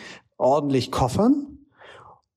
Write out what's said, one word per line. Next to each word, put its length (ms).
ordentlich 540
koffern. 560